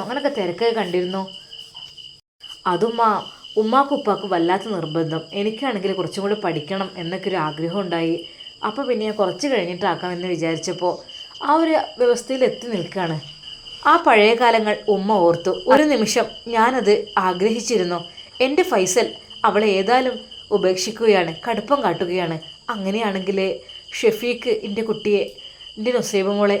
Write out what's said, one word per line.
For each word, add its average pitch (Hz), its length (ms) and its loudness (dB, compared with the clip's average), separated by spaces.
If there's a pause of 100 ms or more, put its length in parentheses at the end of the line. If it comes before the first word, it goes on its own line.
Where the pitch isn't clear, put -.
അങ്ങനെയൊക്കെ 254 340 -2
തിരക്കൊക്കെ 202 420 0
കണ്ടിരുന്നു. 180 420 -2 (1500)
അതുമ്മ, 226 300 0 (580)
ഉമ്മാക്കും 269 380 2
ഉപ്പാക്കും 202 360 -2
വല്ലാത്ത 175 320 0 (100)
നിർബന്ധം, 160 460 -4 (180)
എനിക്കാണെങ്കിൽ 214 580 -2
കുറച്ചും 180 260 -4
കൂടി 202 180 0
പഠിക്കണം 185 460 -4 (140)
എന്നൊക്കെ 185 280 -6
ഒരു 185 160 0
ആഗ്രഹം 160 380 -4
ഉണ്ടായി. 165 320 -2 (500)
അപ്പോൾ 214 220 -4
പിന്നെ 220 180 -2
ഞാൻ 214 140 -4
കുറച്ച് 190 320 -2
കഴിഞ്ഞിട്ടാക്കാം 180 640 -2
എന്ന് 175 180 -6
വിചാരിച്ചപ്പോൾ 165 580 -2 (540)
ആ 285 160 4
ഒരു 320 100 2 (280)
വ്യവസ്ഥയിൽ 247 480 0
എത്തി - 260 -6
നിൽക്കുകയാണ്. 170 420 -4 (720)
ആ - 20 8 (140)
പഴയ 220 240 8 (100)
കാലങ്ങൾ 226 340 4 (200)
ഉമ്മ 190 160 0 (140)
ഓർത്തു. 170 280 4 (200)
ഒരു 302 200 8
നിമിഷം 226 340 2 (280)
ഞാനത് 226 400 4 (320)
ആഗ്രഹിച്ചിരുന്നു. 185 720 0 (480)
എൻ്റെ 302 240 2
ഫൈസൽ 208 380 2 (400)
അവളെ 208 200 2 (120)
ഏതായാലും 240 360 2 (400)
ഉപേക്ഷിക്കുകയാണ്, 185 760 2 (140)
കടുപ്പം 233 380 0
കാട്ടുകയാണ്. 175 540 -2 (360)
അങ്ങനെയാണെങ്കിൽ 196 640 -2 (520)
"ഷെഫീക്ക് 233 600 0 (140)
എൻ്റെ 208 220 -4
കുട്ടിയെ, 208 340 0 (540)
എൻ്റെ 220 200 -2
നുസൈബ 196 400 -2
മോളെ 202 240 2